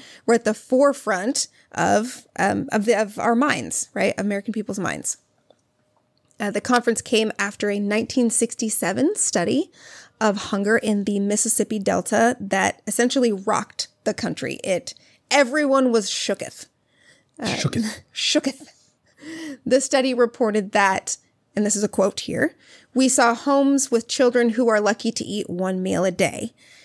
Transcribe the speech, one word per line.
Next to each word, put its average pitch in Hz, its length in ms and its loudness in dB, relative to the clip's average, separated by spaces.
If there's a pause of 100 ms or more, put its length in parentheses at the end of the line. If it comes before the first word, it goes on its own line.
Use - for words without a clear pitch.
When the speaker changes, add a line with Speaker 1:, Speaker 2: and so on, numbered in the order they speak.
(260)
Speaker 1:
were 233 100 4
at 226 100 0
the 214 80 2
forefront 254 920 0 (240)
of, 208 560 0 (100)
um, 202 340 0
of 214 140 0
the, 233 80 4
of 208 240 -2
our 233 180 2
minds, 233 600 -2
right? 196 220 0
American 202 360 -4
people's 208 260 -6
minds. 92 380 -4 (1200)
Uh, 202 120 -4
the 202 100 -2
conference 240 400 0
came 220 380 0
after 208 300 -4
a 202 100 -2
nineteen 220 500 0
sixty-seven 226 840 0
study 240 560 0 (500)
of 208 160 2
hunger 202 400 0
in 202 280 0
the 202 140 -2
Mississippi 214 600 0
Delta 202 600 2
that 196 480 -2
essentially 247 440 2
rocked 196 560 -4 (160)
the 214 100 -2
country. - 500 -6
It, - 300 -4 (380)
everyone 269 600 4
was 214 180 0
shooketh. - 580 -6 (720)
Uh, - 60 -8
Speaker 2:
Shooketh. - 640 -4
Speaker 1:
<laughs> - 60 -20
shooketh. - 540 -2 (1000)
The 262 160 4
study 262 320 0
reported 220 580 0
that, 196 460 0 (380)
and 208 100 2
this 202 100 0
is 202 80 -4
a 208 60 0
quote 196 320 0
here, - 340 -2 (380)
"We 262 160 4
saw 233 260 4
homes 277 560 2
with 226 160 0
children 247 440 2
who 233 180 2
are 214 100 4
lucky 208 320 0
to - 140 -6
eat 208 240 -6
one 185 340 -4
meal 185 220 0
a 185 60 0
day. 180 420 -4 (320)